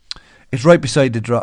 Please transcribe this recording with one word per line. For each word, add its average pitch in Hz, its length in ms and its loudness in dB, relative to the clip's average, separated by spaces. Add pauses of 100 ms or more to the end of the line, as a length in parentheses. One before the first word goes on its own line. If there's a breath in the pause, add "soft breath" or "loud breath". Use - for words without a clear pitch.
(520 loud breath)
it's 120 120 -8
right 170 160 6
beside 131 320 0
the 113 80 -4
Dro-, 117 220 -2